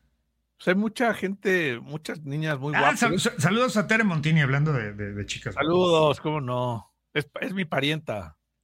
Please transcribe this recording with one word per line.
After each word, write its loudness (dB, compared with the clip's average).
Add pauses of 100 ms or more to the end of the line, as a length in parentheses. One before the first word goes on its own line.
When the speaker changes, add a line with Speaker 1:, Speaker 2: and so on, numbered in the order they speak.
(580)
Speaker 1:
Pues -6
hay 4
mucha 0
gente, -2
muchas -10
niñas -4
muy -4
Speaker 2:
Ah, 2
Speaker 1:
guapas. 2
Speaker 2:
sal-, 2
sal-, 0
saludos 2
a 0
Tere 2
Montini, 2
hablando 2
de, -2
de, -6
de -6
chicas -8
Speaker 1:
Saludos, 4
Speaker 2:
guapas. 4
Speaker 1:
cómo -2
no. -4 (200)
Es, -2 (140)
es -6
mi -4
parienta. -4 (260)